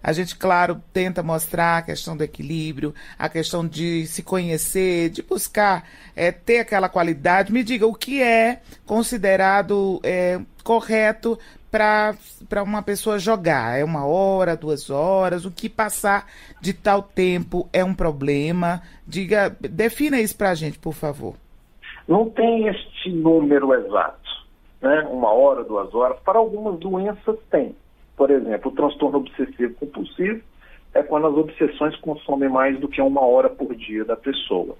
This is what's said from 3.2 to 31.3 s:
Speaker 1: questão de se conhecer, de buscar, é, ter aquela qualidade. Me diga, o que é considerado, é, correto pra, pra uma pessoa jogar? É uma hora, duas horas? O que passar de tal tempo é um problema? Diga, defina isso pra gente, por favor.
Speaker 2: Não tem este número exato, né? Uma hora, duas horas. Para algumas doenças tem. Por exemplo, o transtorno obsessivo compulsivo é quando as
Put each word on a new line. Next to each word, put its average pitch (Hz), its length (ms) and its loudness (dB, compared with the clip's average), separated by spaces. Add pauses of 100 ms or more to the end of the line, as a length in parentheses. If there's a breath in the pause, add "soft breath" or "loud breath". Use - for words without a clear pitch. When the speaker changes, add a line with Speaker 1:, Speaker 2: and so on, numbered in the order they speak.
Speaker 1:
questão 165 380 -4
de 160 400 -4
se 165 160 -10
conhecer, 175 880 -2
de - 100 -10
buscar, 202 640 0 (300 loud breath)
é, 175 160 0
ter 233 300 0
aquela 202 280 0
qualidade. 175 640 2
Me 247 120 0
diga, 220 240 0
o 226 60 0
que 269 280 -4
é 233 380 4 (260 loud breath)
considerado, 196 1160 2
é, 180 360 2 (220)
correto 220 760 0 (340 loud breath)
pra, 214 440 2 (340)
pra 202 140 -2
uma 208 200 -4
pessoa 208 360 -2
jogar? 160 600 0
É 147 40 2
uma 151 220 -2
hora, 185 500 2
duas 151 340 -6
horas? 175 540 0
O 190 60 -8
que 214 180 -10
passar 202 580 -2 (340 loud breath)
de 185 120 -4
tal 202 300 2
tempo 180 680 -2
é 185 100 2
um 185 120 0
problema? 165 880 -2 (240 loud breath)
Diga, 190 520 0
defina 233 640 -2
isso 220 160 -2
pra 190 180 0
gente, 156 240 -6
por 160 160 -8
favor. 143 400 -8 (720 loud breath)
Speaker 2:
Não 214 240 4
tem 226 380 2
este - 420 -8
número 147 640 4
exato, 98 560 -2 (500)
né? 143 200 2 (100)
Uma 123 220 2
hora, 123 320 6
duas 101 300 -4
horas. 123 300 2
Para 208 140 4
algumas 214 400 -2
doenças 196 580 -4 (140)
tem. 120 240 0 (420)
Por 139 140 2
exemplo, 113 400 0
o 131 40 -16
transtorno 143 440 0
obsessivo 127 560 -4
compulsivo 190 680 -6 (540 soft breath)
é - 80 4
quando 151 240 0
as 147 80 2